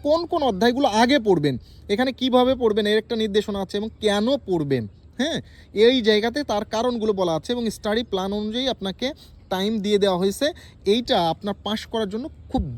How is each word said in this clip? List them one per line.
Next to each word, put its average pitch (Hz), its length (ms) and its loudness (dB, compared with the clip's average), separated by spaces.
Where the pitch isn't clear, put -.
কোন 311 240 2
কোন 330 160 -2
অধ্যায়গুলো 240 460 2
আগে 240 300 4
পড়বেন, 165 360 2
এখানে 247 240 0
কিভাবে 254 420 2
পড়বেন, 220 320 0
এর 214 120 2
একটা 226 180 -4
নির্দেশনা 208 440 -2
আছে 190 160 -8
এবং 214 120 -6
কেন 208 260 2
পড়বেন, 143 480 -2
হ্যাঁ, 269 200 -2
এই 233 280 6
জায়গাতে 214 420 2
তার 214 200 -2
কারণগুলো 220 480 -2
বলা 185 200 0
আছে। 156 200 -4
এবং 240 180 -2
স্টাডি 214 320 -4
প্ল্যান 196 300 -4
অনুযায়ী 214 360 -4
আপনাকে 196 380 -6
টাইম 196 320 -2
দিয়ে 208 180 2
দেওয়া 190 200 2
হয়েছে, 196 280 0
এইটা 233 320 2
আপনার 202 240 -6
পাস 214 220 -4
করার 220 220 -4
জন্য 226 200 -8
খুব 240 120 0